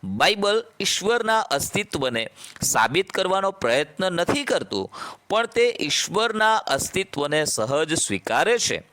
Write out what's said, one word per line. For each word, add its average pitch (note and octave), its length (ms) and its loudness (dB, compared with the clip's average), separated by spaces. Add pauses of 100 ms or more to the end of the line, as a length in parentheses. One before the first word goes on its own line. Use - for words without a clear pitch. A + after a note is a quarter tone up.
બાઇબલ G3 600 2 (160)
ઈશ્વરના A3 600 0
અસ્તિત્વને C#3 880 -2 (320)
સાબિત C3 480 2
કરવાનો F#3+ 420 0
પ્રયત્ન D3+ 640 0
નથી F3 300 0
કરતું, C3 480 -2 (380)
પણ G3+ 160 2
તે A#3 360 2
ઈશ્વરના G#3+ 760 2
અસ્તિત્વને D3 920 0
સહજ C#3+ 480 0
સ્વીકારે D3 640 0
છે G#2 360 -2